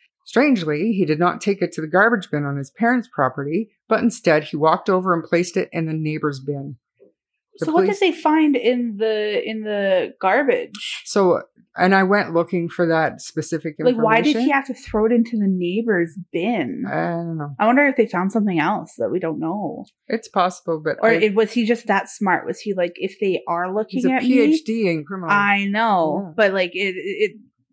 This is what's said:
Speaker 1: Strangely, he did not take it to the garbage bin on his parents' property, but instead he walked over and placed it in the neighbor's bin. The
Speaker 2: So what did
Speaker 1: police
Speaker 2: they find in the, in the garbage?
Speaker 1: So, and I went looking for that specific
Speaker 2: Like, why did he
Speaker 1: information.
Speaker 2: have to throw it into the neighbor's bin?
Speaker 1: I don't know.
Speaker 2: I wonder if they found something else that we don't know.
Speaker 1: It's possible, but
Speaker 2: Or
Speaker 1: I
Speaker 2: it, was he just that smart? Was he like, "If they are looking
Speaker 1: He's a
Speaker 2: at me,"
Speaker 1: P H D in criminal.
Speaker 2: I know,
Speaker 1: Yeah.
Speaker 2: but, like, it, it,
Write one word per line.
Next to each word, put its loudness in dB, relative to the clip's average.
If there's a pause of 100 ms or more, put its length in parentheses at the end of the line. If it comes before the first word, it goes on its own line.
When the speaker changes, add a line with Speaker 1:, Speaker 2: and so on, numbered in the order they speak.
(260)
Speaker 1:
Strangely, 0
he 2
did 0
not 0
take -2
it -2
to -8
the -6
garbage 2
bin -2
on -4
his -10
parents' 0
property, -2 (180)
but 2
instead 2
he -10
walked 2
over 2
and -2
placed -2
it -2
in -4
the -4
neighbor's -4
bin. -8 (840)
The -2
Speaker 2:
So -2
what 4
did 2
Speaker 1:
police -14
Speaker 2:
they 4
find 2
in 0
the, 0
in -6
the 0
garbage? 0
Speaker 1:
So, 2 (340)
and 4
I 4
went 0
looking -2
for 0
that 0
specific -8
Speaker 2:
Like, 2
why 2
did 2
he 4
Speaker 1:
information. 2
Speaker 2:
have -2
to -8
throw -2
it 4
into 2
the 0
neighbor's 0 (160)
bin? -2
Speaker 1:
I -6 (180)
don't -6
know. -8
Speaker 2:
I 0
wonder 4
if 0
they 4
found -2
something 0
else -2
that -2
we -2
don't -4
know. -6 (220)
Speaker 1:
It's -6
possible, -2
but -4
Speaker 2:
Or 4
Speaker 1:
I 6
Speaker 2:
it, 2
was 2
he 0
just 0
that 0
smart? -2
Was -6
he -6
like, -2
"If -8
they -2
are -4
looking -4
Speaker 1:
He's -4
a 2
Speaker 2:
at 0
me," 0
Speaker 1:
P 6
H 4
D -2
in -2
criminal. -6
Speaker 2:
I 2
know, 0
Speaker 1:
Yeah. -16
Speaker 2:
but, 4
like, -2
it, -2
it, -4 (420)